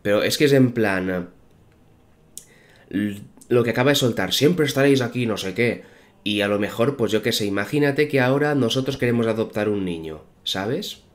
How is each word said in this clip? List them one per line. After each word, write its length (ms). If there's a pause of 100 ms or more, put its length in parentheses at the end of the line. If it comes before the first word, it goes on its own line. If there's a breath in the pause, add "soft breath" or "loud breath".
Pero 220
es 160
que 60
es 80
en 180
plan, 580 (1600 soft breath)
l-, 320 (260)
lo 160
que 80
acaba 200
de 40
soltar, 380
"Siempre 320
estaréis 360
aquí", 260
no 100
sé 160
qué. 300 (400 loud breath)
Y 180
a 60
lo 100
mejor, 400
pues 140
yo 100
qué 100
sé, 140
imagínate 600
que 140
ahora 340
nosotros 420
queremos 300
adoptar 420
un 160
niño, 380 (200)
¿sabes? 600 (100)